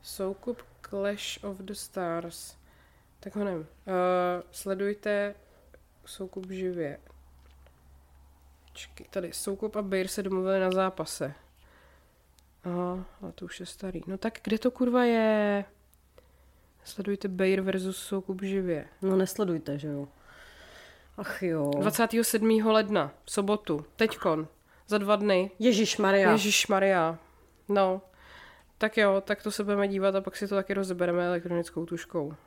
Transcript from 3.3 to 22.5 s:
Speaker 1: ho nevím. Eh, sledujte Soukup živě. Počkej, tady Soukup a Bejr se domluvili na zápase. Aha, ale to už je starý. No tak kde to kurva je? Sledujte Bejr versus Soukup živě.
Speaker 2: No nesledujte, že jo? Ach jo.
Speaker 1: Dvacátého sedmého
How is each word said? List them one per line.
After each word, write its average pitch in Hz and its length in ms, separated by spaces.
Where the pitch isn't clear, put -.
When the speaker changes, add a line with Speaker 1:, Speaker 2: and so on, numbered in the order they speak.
Speaker 1:
ho 208 80
nevím. 170 220
Eh, 180 560
sledujte 202 840
Soukup 190 460
živě. 180 480
Počkej, - 380
tady 175 220
Soukup 208 440
a 214 60
Bejr 190 260
se 202 140
domluvili 190 380
na 185 100
zápase. 185 600
Aha, 180 400
ale 175 100
to - 120
už - 160
je 180 60
starý. 185 400
No 190 120
tak - 260
kde 220 140
to 247 120
kurva 247 340
je? 214 600
Sledujte 196 440
Bejr 190 320
versus 190 360
Soukup 190 460
živě. 190 420
Speaker 2:
No 190 140
nesledujte, 175 600
že 151 100
jo? 143 200
Ach - 240
jo. 160 280
Speaker 1:
Dvacátého 226 440
sedmého 220 480